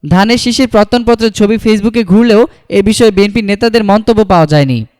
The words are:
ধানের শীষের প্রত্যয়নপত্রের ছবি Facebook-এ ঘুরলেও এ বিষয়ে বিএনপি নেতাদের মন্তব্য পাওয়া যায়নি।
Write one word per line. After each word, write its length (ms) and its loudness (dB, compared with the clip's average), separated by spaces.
ধানের 280 2
শীষের 300 -2
প্রত্যয়নপত্রের 640 0
ছবি 240 0
Facebook-এ 480 -2
ঘুরলেও 380 4
এ 140 0
বিষয়ে 340 0
বিএনপি 260 0
নেতাদের 420 -2
মন্তব্য 400 0
পাওয়া 220 2
যায়নি। 320 0